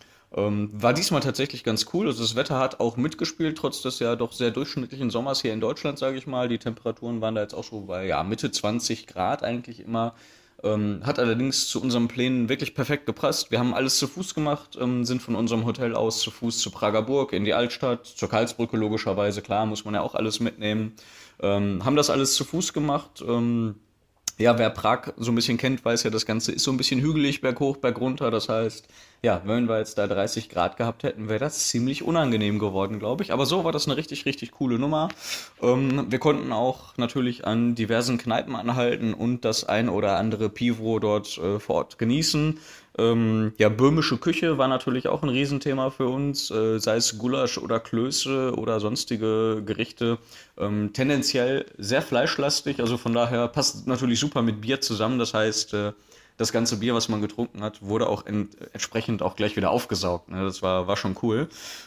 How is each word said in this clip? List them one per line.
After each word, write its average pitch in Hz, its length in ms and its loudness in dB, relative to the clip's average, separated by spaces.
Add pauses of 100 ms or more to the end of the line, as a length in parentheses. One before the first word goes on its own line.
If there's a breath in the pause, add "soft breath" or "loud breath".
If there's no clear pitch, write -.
(360 soft breath)
Ähm, 104 380 0
war 117 200 4
diesmal 151 280 2
tatsächlich 131 420 -2
ganz 107 300 0
cool. 190 140 2
Also 117 140 -2
das 113 140 0
Wetter 135 240 0
hat 131 220 0
auch 117 160 0
mitgespielt, 160 600 -2
trotz - 240 -4
des 127 180 -6
ja 120 180 0
doch 117 160 -4
sehr 120 180 0
durchschnittlichen 131 580 -4
Sommers 127 320 -2
hier 113 120 0
in 110 80 -4
Deutschland, 147 380 -2
sag 135 160 0
ich 131 120 -10
mal. 123 220 -2
Die 117 80 0
Temperaturen 117 640 -6
waren 110 140 0
da 107 60 0
jetzt 104 120 -6
auch 110 100 -8
so 107 220 -10
bei, 92 200 -4
ja, 80 180 0
Mitte 107 280 -2
zwanzig 113 560 -2
Grad 95 360 -2
eigentlich 120 360 -6
immer. 117 360 -4 (480 soft breath)
Ähm, 104 420 0
hat 147 140 0
allerdings 123 500 2
zu - 120 -2
unseren 120 280 2
Plänen 123 400 2
wirklich 139 260 -2
perfekt 143 300 -2
gepasst. - 460 -2
Wir 113 80 2
haben 123 140 2
alles 131 260 0
zu 139 80 0
Fuß 185 260 -8
gemacht, 147 480 -2
ähm, 123 240 0
sind 123 160 -2
von 120 140 -4
unserem 113 300 0
Hotel 117 300 -2
aus 110 240 0
zu - 100 -2
Fuß 117 300 -4
zur - 140 -4
Prager 107 300 2
Burg, 131 280 0
in 101 140 0
die 95 80 2
Altstadt, 120 520 0
zur - 220 -6
Karlsbrücke 117 480 0
logischerweise, 104 640 0
klar, 107 240 0
muss 107 200 -4
man 107 80 -6
ja 98 80 0
auch - 120 -4
alles 110 280 -2
mitnehmen. 107 520 -2 (480 loud breath)
Ähm, 101 440 0
haben 131 100 4
das 147 140 4
alles 135 260 2
zu - 80 0
Fuß 175 300 -4
gemacht. 147 520 -2
Ähm, 117 500 2 (640)
ja, 117 200 8
wer 110 100 4
Prag - 480 0
so 117 140 -2
ein 117 40 4
bisschen 117 220 2
kennt, 131 280 0
weiß 117 180 2
ja, 117 80 2
das 107 160 0
Ganze 110 240 -2
ist - 120 -2
so 139 80 2
ein 123 60 0
bisschen 127 220 2
hügelig, 143 420 2
berghoch, 135 360 0
bergunter. 127 520 0
Das 113 200 0
heißt, 110 380 -2 (360 soft breath)
ja, 90 220 4
wenn 117 220 2
wir 110 120 2
jetzt - 180 -4
da 104 80 2
dreißig 101 440 -2
Grad 90 280 0
gehabt 120 240 -4
hätten, 107 260 -4
wäre 107 120 0
das 143 300 -2
ziemlich 127 340 0
unangenehm 113 560 2
geworden, 98 400 0
glaub 113 220 -2
ich. - 120 -4
Aber 127 140 2
so 175 160 2
war 165 80 0
das 151 160 -2
eine 135 100 0
richtig, 143 300 -6
richtig 123 240 -4
coole 123 260 0
Nummer. 151 300 0 (520 loud breath)
Ähm, 131 520 2
wir 127 80 0
konnten 143 340 2
auch 123 440 -2
natürlich 123 500 -2
an 117 260 2
diversen 117 460 0
Kneipen 123 360 -2
anhalten 120 600 0
und 120 280 -2
das 110 240 0
ein 110 220 2
oder 98 280 2
andere 107 320 0
Pivo 113 500 0
dort, 104 400 0
äh, 101 200 0
vor - 180 0
Ort - 200 -4
genießen. 151 600 2 (400 loud breath)
Ähm, 110 580 4
ja, 107 120 8
böhmische 139 480 4
Küche 160 400 2
war 131 100 4
natürlich 127 400 0
auch - 140 0
ein 151 80 0
Riesenthema 135 640 0
für 131 160 -2
uns, 139 420 -2
äh, 110 300 2
sei 110 160 2
es 117 240 0
Gulasch 123 400 0
oder 113 200 0
Klöße 131 760 0
oder 110 240 0
sonstige 110 840 0
Gerichte. 110 540 -2 (400 loud breath)
Ähm, 104 360 0
tendenziell 135 720 2 (120)
sehr 110 240 0
fleischlastig, 139 800 0
also 120 180 0
von 120 160 0
daher 120 360 2
passt 117 380 -2
natürlich 123 320 2
super 143 220 0
mit 107 200 0
Bier 131 200 -2
zusammen. 113 380 0
Das 113 160 -2
heißt, 107 400 0
äh, 104 180 0 (440 soft breath)
das 113 140 0
ganze 117 260 0
Bier, 117 180 0
was 113 120 0
man 110 140 0
getrunken 104 400 -4
hat, 107 220 -8
wurde 107 260 0
auch - 160 -2
ent-, 104 320 -4 (160)
entsprechend - 480 -4
auch 90 140 -2
gleich 104 220 0
wieder 95 120 2
aufgesaugt, 92 600 0
ne? 92 140 -4
Das 95 200 -4
war, 92 240 2
war 101 100 0
schon 95 240 -2
cool. 117 280 0 (380 loud breath)